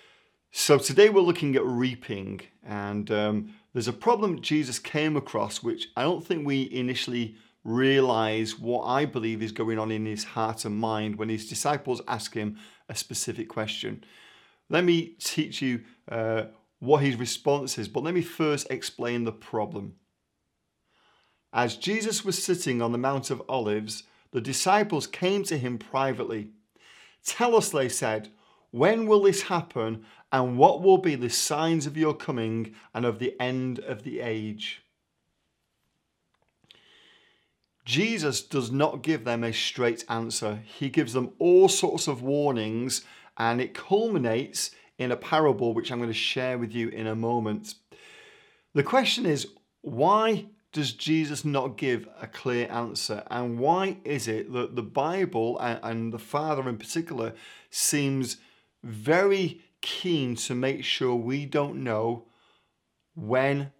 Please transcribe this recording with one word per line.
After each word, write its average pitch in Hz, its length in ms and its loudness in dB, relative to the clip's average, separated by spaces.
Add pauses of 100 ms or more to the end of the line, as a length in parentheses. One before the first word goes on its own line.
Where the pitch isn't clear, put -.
(500)
So - 260 4
today 185 320 8
we're 202 120 6
looking 170 340 4
at 123 100 4
reaping, 117 760 -4 (240)
and, 104 480 -6
um, 107 420 0 (180)
there's 113 140 -2
a 120 60 0
problem 208 480 0
Jesus 139 400 -2
came 151 360 -2
across 107 460 -4
which - 340 -6
I 120 60 0
don't 156 240 0
think 160 180 -2
we 135 280 0
initially 123 640 -4 (260)
realise 113 960 2
what 120 280 -2
I 135 180 2
believe 113 360 -2
is 107 120 -6
going 110 260 -2
on 110 140 -2
in 107 120 -2
his 107 200 -6
heart 110 400 -4
and 104 120 -4
mind 107 380 -2
when 107 140 -6
his 107 200 -4
disciples 131 600 -2
ask 117 260 -6
him 107 240 -4 (300)
a - 80 -10
specific - 520 -6
question. 107 540 -6 (680)
Let 165 140 2
me 170 380 2
teach - 420 -4
you, 123 220 -2 (240)
uh, 113 380 -2 (360)
what 139 200 6
his 135 140 4
response 139 600 -2
is, 104 120 -4
but 123 140 -4
let 165 120 -2
me 175 80 2
first 151 480 -2
explain 120 540 -4
the 113 80 -2
problem. 104 640 -6 (1600)
As 117 240 0
Jesus 214 480 -2
was 185 180 -2
sitting 156 380 0
on 117 100 0
the 120 60 -2
Mount 131 340 -2
of 127 200 -4
Olives, 107 540 -2 (260)
the 127 100 -4
disciples 175 640 2
came 196 360 0
to 165 160 -2
him 123 180 -2
privately. 113 760 -4 (720)
"Tell 233 320 2
us," 214 140 6
they 135 220 0
said, 110 400 -2 (400)
"when 214 360 4
will 214 140 8
this 196 220 6
happen, 113 640 -2 (260)
and 127 240 2
what 160 240 8
will 185 160 8
be 175 200 2
the 120 120 -2
signs 156 560 0
of 147 140 -6
your 151 160 4
coming 113 600 -4 (200)
and 117 100 -2
of 110 140 0
the 123 200 -4
end 127 420 -2
of 120 220 -8
the 120 180 -8
age?" 107 600 -6 (3000)
Jesus 156 560 0
does 123 300 -4
not 139 320 2
give 156 220 0
them 117 200 0
a 113 80 0
straight 120 560 0
answer. 113 560 -4
He - 240 -6
gives 127 240 2
them 123 260 -2
all 180 300 10
sorts 170 400 0
of 123 140 -4
warnings, 127 800 0 (340)
and 117 240 0
it - 140 -4
culminates 165 960 0 (280)
in 127 120 -2
a 123 60 0
parable 131 560 4
which 113 180 -2
I'm 123 80 -4
gonna 117 140 -2
share 127 460 -2
with 113 160 -6
you 113 160 -2
in 110 160 -6
a 110 80 -2
moment. 113 600 -2 (1000)
The 143 80 4
question 240 420 2
is, 147 240 0 (320)
why 196 720 2 (220)
does 139 200 -2
Jesus 147 500 -2
not 139 360 -2
give 123 280 0 (140)
a - 60 -10
clear 120 440 -2
answer? 113 600 -6
And 120 280 -4
why 185 460 2
is 123 240 -4
it 110 240 -4
that 123 240 -4
the 117 60 -2
Bible, 131 760 -2
a-, 120 240 -4
and 113 300 -6
the 117 60 -8
Father 143 500 -4
in 117 80 -4
particular, 117 560 -6 (380)
seems 135 640 0 (460)
very 165 800 2 (180)
keen 139 560 -2
to 123 180 -6
make 127 300 -2
sure 127 300 0
we 131 320 -2
don't 143 360 -2
know 117 440 -2 (880)
when 139 640 0